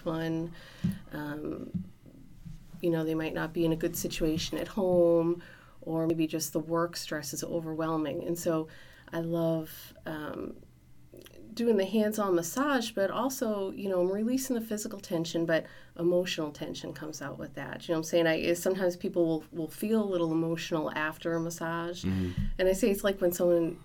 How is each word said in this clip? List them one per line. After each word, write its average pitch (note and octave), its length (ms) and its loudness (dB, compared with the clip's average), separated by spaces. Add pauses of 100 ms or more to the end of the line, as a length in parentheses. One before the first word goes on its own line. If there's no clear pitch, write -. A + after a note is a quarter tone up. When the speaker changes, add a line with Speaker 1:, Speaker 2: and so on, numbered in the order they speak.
Speaker 1:
one. E3 460 -2 (600)
Um, D3+ 580 -6 (1080)
you F3 100 2
know, E3 140 2
they D#3+ 100 0
might D#3 200 -2
not E3 180 -2
be E3+ 140 2
in D#3+ 60 6
a D#3+ 40 2
good E3+ 200 -2
situation E3 600 -2
at - 120 -4
home, E3+ 760 6 (400)
or D#3+ 240 0
maybe E3 200 4
just D#3+ 280 -4
the E3+ 60 2
work E3 360 0
stress D3+ 380 -6
is C#3+ 100 -4
overwhelming. D#3+ 800 -2
And E3+ 120 -2
so D#3+ 300 0 (440)
I E3+ 80 -2
love, E3 720 -2 (140)
um, D3+ 480 -8 (1000)
doing A#3 220 4
the F#3+ 80 4
hands-on G#3+ 520 2
massage, B3 560 0
but G3 180 2
also, G#3+ 640 -2
you G3+ 160 -4
know, F#3 120 4
I'm F3+ 120 4
releasing B3 420 0
the A3+ 60 0
physical G#3+ 400 -6
tension, E3 440 0
but E3 220 2 (320)
emotional F3 540 0
tension D#3+ 400 -8
comes D#3 280 -10
out C#3+ 160 -8
with - 180 -10
that. - 340 -10
You F3 60 2
know D#3+ 40 2
what D#3+ 80 -2
I'm - 40 -6
saying? E3+ 180 4
I, D#3+ 240 2
sometimes F#3 420 2
people F3+ 320 2
will, D#3+ 240 2
will D#3 200 -4
feel A3 300 2
a G#3 40 2
little F3 260 2
emotional E3 640 0
after D#3+ 400 -2
a E3 60 0
massage. E3+ 640 -4
Speaker 2:
Mm-hmm. - 260 0 (300)
Speaker 1:
And F#3 80 6
I F#3+ 60 6
say G3 160 4
it's G3 120 0
like G3 180 0
when F3 120 4
someone E3+ 520 4